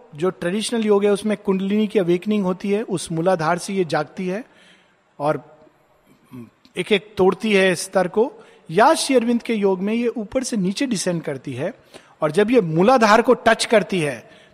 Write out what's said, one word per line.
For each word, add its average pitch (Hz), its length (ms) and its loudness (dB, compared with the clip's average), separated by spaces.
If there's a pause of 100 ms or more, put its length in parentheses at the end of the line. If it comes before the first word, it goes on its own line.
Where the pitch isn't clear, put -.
(160)
जो 170 140 -2
ट्रेडिशनल 208 560 -4
योग 202 200 4
है, 208 60 2
उसमें 202 260 -2
कुंडलिनी 196 500 -2
की 208 120 -2
अवेकनिंग 185 440 0
होती 185 280 -4
है, 208 120 -2
उस - 280 -6
मूलाधार 170 460 0
से 196 160 -10
ये 190 120 -2
जागती 156 420 -6
है 196 180 -8 (760)
और 147 380 -4 (1200)
एक 180 140 -6
एक - 260 -2
तोड़ती 190 360 0
है 190 220 2
स्तर 185 320 -2
को, 214 260 -2 (380)
या 233 220 4
श्री 294 220 0
अरविंद 240 280 0
के 247 100 -4
योग 196 280 0
में 202 120 -2
ये 233 140 -2
ऊपर 226 360 -4
से 247 140 -4
नीचे 196 280 -2
डिसेंड 180 360 -4
करती 135 320 -10
है, 127 200 -6 (480)
और 151 100 0
जब 208 200 2
ये 254 100 6
मूलाधार 208 600 6
को 240 120 4
टच - 320 2
करती 202 340 2
है, 139 300 -6 (240)